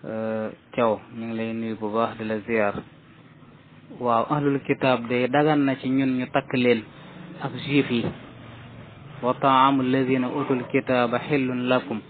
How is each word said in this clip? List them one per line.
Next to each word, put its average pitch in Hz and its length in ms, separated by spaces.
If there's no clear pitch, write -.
euh, 110 460
Thiaw, 113 240
ñu 113 100
ngi 113 100
lay 113 180
nuyu 113 260
bu 107 120
baax, 113 260
di 113 60
la 110 160
ziar. 104 340
Waaw, 117 300
ahlul 143 300
kitaab 131 480
de 123 200
dagan 147 360
na 135 120
ci 131 120
ñun 131 300
ñu 127 140
takk 135 220
leen 120 280
ak 131 120
juif 135 260
yi. 117 140
"Wa 123 120
taamu 135 480
allazina 127 460
utul 135 420
kitaaba 123 480
xillun 127 400
lakum." 120 420